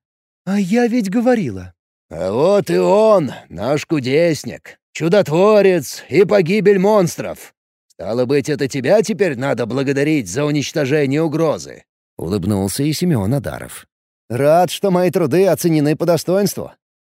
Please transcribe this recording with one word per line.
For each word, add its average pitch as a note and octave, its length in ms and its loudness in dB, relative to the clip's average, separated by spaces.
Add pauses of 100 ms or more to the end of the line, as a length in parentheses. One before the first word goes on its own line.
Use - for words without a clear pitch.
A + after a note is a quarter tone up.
(480)
«А G3 140 -2
я A3+ 260 0
ведь G#3+ 220 -2
говорила». F#3 640 -2 (360)
«А F2 220 -4
вот F3 380 2
и F3 80 0
он, F#3 560 2 (160)
наш B2 360 -4
кудесник, C#3 920 -2 (140)
чудотворец F#3 1120 2
и E3+ 160 4
погибель G3 560 2
монстров. F3+ 760 0 (360)
Стало A2 340 -4
быть, C#3 240 0
это C#3+ 220 -4
тебя C#3 320 2
теперь F#3 340 -2
надо A#2+ 300 -4
благодарить C3+ 640 -2
за C3 160 -4
уничтожение D3 760 -2
угрозы?» C3+ 640 -4 (340)
Улыбнулся G2 680 -2
и D3+ 100 -2
Семен C3 400 0
Адаров. C#2 520 -8 (440)
«Рад, D3+ 420 2
что G3+ 200 -2
мои F3+ 200 2
труды F3 360 2
оценены D#3 480 2
по E3+ 100 -4
достоинству. E3+ 680 -2 (300)